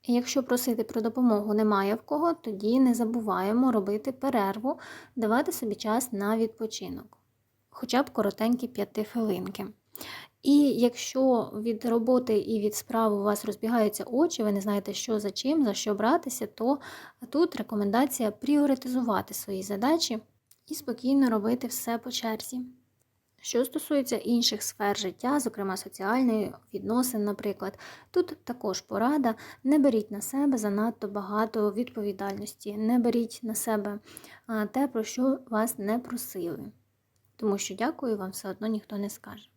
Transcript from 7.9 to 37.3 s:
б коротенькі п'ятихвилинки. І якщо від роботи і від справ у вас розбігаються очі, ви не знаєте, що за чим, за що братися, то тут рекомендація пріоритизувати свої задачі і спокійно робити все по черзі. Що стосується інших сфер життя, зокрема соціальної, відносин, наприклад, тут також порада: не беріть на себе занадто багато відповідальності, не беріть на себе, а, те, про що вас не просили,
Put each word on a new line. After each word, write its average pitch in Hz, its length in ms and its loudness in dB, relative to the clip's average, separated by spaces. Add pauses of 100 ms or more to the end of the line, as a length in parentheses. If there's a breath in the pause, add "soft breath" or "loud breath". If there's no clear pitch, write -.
б 277 80 -4
коротенькі 226 580 0
п'ятихвилинки. 202 1000 -4 (760 loud breath)
І 285 160 6
якщо 254 960 4
від 214 300 -4
роботи 233 540 2
і 220 220 0
від 208 140 0
справ 226 400 2
у 202 80 0
вас 208 220 2
розбігаються 214 600 0
очі, 294 380 0
ви 208 100 2
не 202 80 0
знаєте, 202 320 -2
що 220 280 -2
за 208 100 -2
чим, 285 340 2
за 202 100 2
що 208 200 -2
братися, 233 520 0
то 254 320 0 (520 loud breath)
тут 339 260 2
рекомендація 220 720 0
пріоритизувати 254 1040 0
свої 190 280 -8
задачі 226 560 0 (480)
і 302 80 -10
спокійно 254 560 2
робити 226 360 0
все 233 320 -4
по 247 120 -10
черзі. 233 500 -6 (840)
Що 247 200 0
стосується 277 520 -2
інших 226 460 0
сфер 202 360 -2
життя, 240 420 0
зокрема 196 360 -4
соціальної, 220 800 0 (200)
відносин, 226 500 0
наприклад, 196 540 -4 (320 loud breath)
тут 359 340 0
також 208 360 -4
порада: 240 540 0 (300 loud breath)
не 285 140 4
беріть 226 320 4
на 202 100 -8
себе 269 380 2
занадто 214 500 0
багато 208 640 0
відповідальності, 202 1040 -6
не 220 220 2
беріть 233 440 0
на 220 120 -6
себе, 208 440 -2 (480 loud breath)
а, 220 200 -2
те, 269 220 0
про 220 160 -2
що 262 340 0 (120)
вас 226 280 0
не 214 200 -2
просили, 185 720 -8 (640)